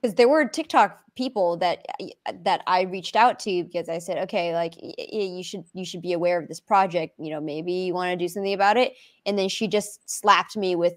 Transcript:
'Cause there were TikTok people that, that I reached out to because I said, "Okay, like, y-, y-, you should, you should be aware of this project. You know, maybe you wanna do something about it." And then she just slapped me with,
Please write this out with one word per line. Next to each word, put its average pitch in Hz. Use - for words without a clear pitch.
'Cause 226
there 240
were 302
TikTok 254
people 190
that, 175
that 196
I 185
reached 185
out 233
to 180
because 170
I 165
said, 170
"Okay, 175
like, 170
y-, -
y-, -
you 180
should, 170
you 185
should 175
be 180
aware 175
of 151
this -
project. 175
You 156
know, 151
maybe 156
you 185
wanna 180
do 175
something 196
about 202
it." 247
And 202
then 190
she 220
just -
slapped 185
me 185
with, 175